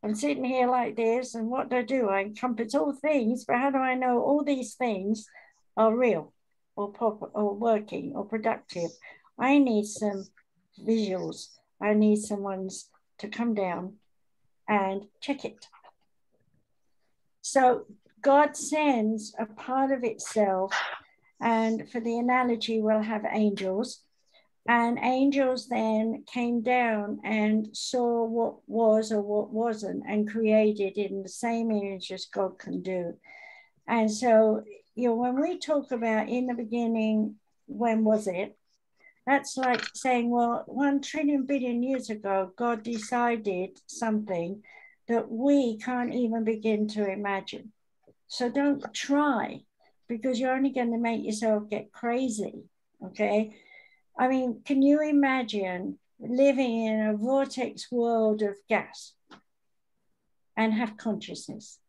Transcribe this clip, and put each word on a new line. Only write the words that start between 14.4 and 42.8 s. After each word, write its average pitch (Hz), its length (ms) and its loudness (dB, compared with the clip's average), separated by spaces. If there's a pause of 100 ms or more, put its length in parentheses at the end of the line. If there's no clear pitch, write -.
and 196 380 0 (140)
check 277 240 -6
it." 214 220 -12 (1800)
So 254 440 4 (340)
God 294 360 6
sends 233 840 0
a 220 80 -4
part 269 460 -2
of 247 120 -2
itself, 190 680 0 (680)
and 226 500 0
for 240 100 -6
the 233 180 -2
analogy, 240 640 0
we'll 214 220 2
have 214 280 -4
angels. 202 680 0 (680)
And 233 320 2
angels 262 680 2
then 220 580 -2
came 240 360 -2
down 214 600 0
and 214 500 0
saw 240 520 0
what 233 440 -4
was 220 440 2
or 208 100 0
what 208 300 -2
wasn't 214 560 -4
and 208 200 0
created 214 680 2
in 196 240 -4
the 190 60 -12
same 233 420 -4
image 196 400 -4
as 185 160 -10
God 190 320 -4
can 180 240 -8
do. 180 320 -4 (720)
And 220 240 2
so, 220 540 4 (320)
you 240 120 0
know, 233 60 2
when 247 260 -2
we 349 180 -2
talk 285 340 -2
about 220 360 0
in 247 200 -2
the 247 60 -4
beginning, 220 840 -2 (300)
when 220 360 0
was 214 240 4
it? 185 320 -6 (680)
That's 269 320 0
like 254 280 0 (100)
saying, 247 360 0
"Well, 240 360 0
one 277 340 0
trillion 285 460 0
billion 247 360 -2
years 254 280 -2
ago, 196 460 -2
God 233 260 -2